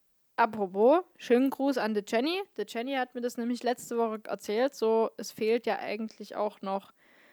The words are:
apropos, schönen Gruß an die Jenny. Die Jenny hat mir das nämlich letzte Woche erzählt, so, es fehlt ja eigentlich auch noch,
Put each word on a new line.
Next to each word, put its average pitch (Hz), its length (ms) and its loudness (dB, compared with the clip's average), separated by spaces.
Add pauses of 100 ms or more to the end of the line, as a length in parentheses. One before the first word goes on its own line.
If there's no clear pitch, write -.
(360)
apropos, 220 640 4 (160)
schönen 254 340 4
Gruß 269 280 0
an 214 160 0
die 202 120 -2
Jenny. 311 360 0 (160)
Die 208 100 -4
Jenny 247 260 -6
hat 254 200 -4
mir 247 80 -6
das 240 160 -6
nämlich 240 260 -4
letzte 240 340 -2
Woche 220 260 0
erzählt, 220 500 -2
so, 226 420 2
es - 160 -10
fehlt 226 340 0
ja 214 140 0
eigentlich 214 560 -8
auch 208 260 -4
noch, 196 300 -6 (400)